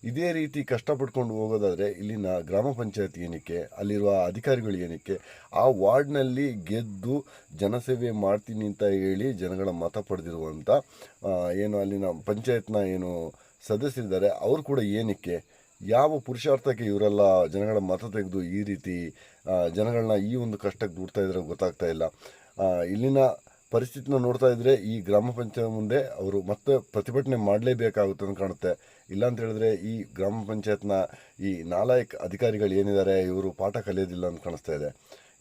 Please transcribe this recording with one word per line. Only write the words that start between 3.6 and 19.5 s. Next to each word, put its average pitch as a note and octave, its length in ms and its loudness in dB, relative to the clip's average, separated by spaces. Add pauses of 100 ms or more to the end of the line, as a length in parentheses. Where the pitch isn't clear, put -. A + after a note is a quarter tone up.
ಅಲ್ಲಿರುವ G2+ 480 2
ಅಧಿಕಾರಿಗಳು A2 520 0
ಏನಕ್ಕೆ? F2 420 -6 (340)
ಆ A2 120 4
ವಾರ್ಡ್‌ನಲ್ಲಿ C3 880 2
ಗೆದ್ದು G#2+ 720 -4 (340)
ಜನಸೇವೆ A#2+ 520 0
ಮಾಡ್ತೀನಿ G#2+ 540 0
ಅಂತ G#2 180 -4
ಹೇಳಿ G2 500 2
ಜನಗಳ F#2 360 -4
ಮತ E2+ 280 -4
ಪಡೆದಿರುವಂಥ, E2 720 -6 (560)
ಆ, F2+ 260 0
ಏನು G#2 260 0
ಅಲ್ಲಿನ G2 280 0 (200)
ಪಂಚಾಯತ್ನ A2 500 -2
ಏನು F2+ 580 -2 (340)
ಸದಸ್ಯರಿದ್ದಾರೆ, G#2+ 640 0
ಅವ್ರು C3+ 340 0
ಕೂಡ C#3 160 0
ಏನಕ್ಕೆ, G2+ 840 -4 (220)
ಯಾವ C#3 340 4
ಪುರುಷಾರ್ಥಕ್ಕೆ B2+ 640 0
ಇವರೆಲ್ಲ G2+ 640 6
ಜನಗಳ G2+ 320 -2
ಮತ F#2 280 -2
ತೆಗೆದು G2 380 -4
ಈ F#2+ 200 -4
ರೀತಿ, F2+ 460 -4 (400)
ಆ, F2+ 180 2